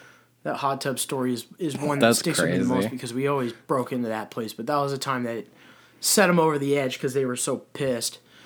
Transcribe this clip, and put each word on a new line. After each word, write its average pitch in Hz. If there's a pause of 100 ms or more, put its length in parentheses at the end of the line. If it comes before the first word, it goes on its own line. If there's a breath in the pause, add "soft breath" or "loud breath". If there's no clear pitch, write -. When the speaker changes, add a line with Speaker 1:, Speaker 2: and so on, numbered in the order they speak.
(440 soft breath)
Speaker 1:
that 151
hot 135
tub 131
story 127
is, 117 (100)
is 131
one 143
that 117
Speaker 2:
That's 117
Speaker 1:
sticks -
with 85
me 92
the 92
most 92
Speaker 2:
crazy. 110
Speaker 1:
because 123
we 135
always 131
broke 127
into 123
that 110
place. 113
But 117
that 147
was 139
a 135
time 131
that 117 (520 soft breath)
set 190
'em 175
over 160
the 143
edge 131
'cause 131
they 135
were 123
so 123
pissed. - (260 soft breath)